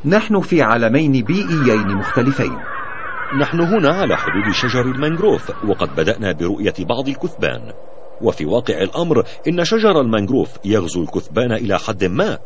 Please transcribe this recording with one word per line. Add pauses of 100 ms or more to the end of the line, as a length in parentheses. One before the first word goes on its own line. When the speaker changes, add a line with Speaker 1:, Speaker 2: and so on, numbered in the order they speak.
Speaker 1:
نحن
في
عالمين
بيئيين
مختلفين. (840)
Speaker 2:
نحن
هنا
على
حدود
شجر
المانجروف، (160)
وقد
بدأنا
برؤية
بعض
الكثبان، (600)
وفي
واقع
الأمر (240)
إن
شجر
المانجروف (160)
يغزو
الكثبان
إلى
حد
ما